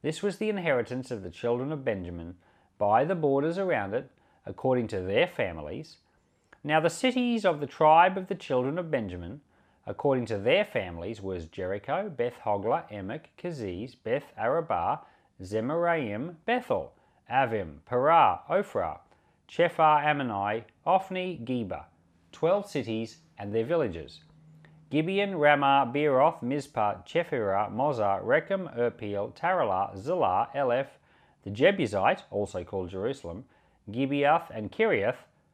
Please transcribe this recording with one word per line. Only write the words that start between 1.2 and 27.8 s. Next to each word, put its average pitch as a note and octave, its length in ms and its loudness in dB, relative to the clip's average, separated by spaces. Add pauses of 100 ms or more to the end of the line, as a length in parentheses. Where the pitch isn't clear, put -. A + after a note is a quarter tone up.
the F2+ 60 -8
children B2 420 -2
of C#3 120 -8
Benjamin, F2 520 -6 (420)
by G#2+ 260 4
the F3+ 120 0
borders D3+ 420 0
around B2+ 360 -2
it, C3+ 140 -2 (380)
according B2+ 400 0
to G2+ 140 -4
their G2+ 260 2
families. F2+ 720 -6 (640)
Now D3+ 160 2
the D#3+ 100 2
cities A#3+ 560 0
of E3 140 2
the D3 80 -4
tribe E3 500 6
of F#3 120 -8
the F#3+ 80 -4
children C3+ 420 -2
of E3 140 -4
Benjamin, F#2+ 480 -6 (440)
according B2+ 420 0
to G#2 120 -4
their D3 260 4
families, F#2+ 560 -6
was F#2 260 -6
Jericho, G#2 600 -6
Beth A#2+ 360 -4
Hoglah, G#2+ 480 -2
Emek, G#2 300 -10 (140)
Keziz, B2 600 -8
Beth - 420 -4
Arabah, B2+ 600 0 (420)
Zemaraim, C3+ 960 -2 (100)
Bethel, A3 460 -2 (360)
Avim, A2 520 -2 (100)
Parah, C3 580 4
Ophrah, A#2+ 520 -2 (480)
Chephar D#3 560 4
Ammoni, A2+ 580 0 (240)
Ophni, F#3 580 0
Geba, A2 420 -6 (440)
twelve G3 400 0
cities A2+ 480 -4 (180)
and G2+ 160 -8
their A2+ 120 2
villages. A2 560 -2 (680)
Gibeon, F#3+ 460 0
Ramah, C#3 560 6
Beeroth, C#3+ 480 4
Mizpah, A2+ 640 -2
Chephirah, G#2 680 0
Moza, G#2 540 0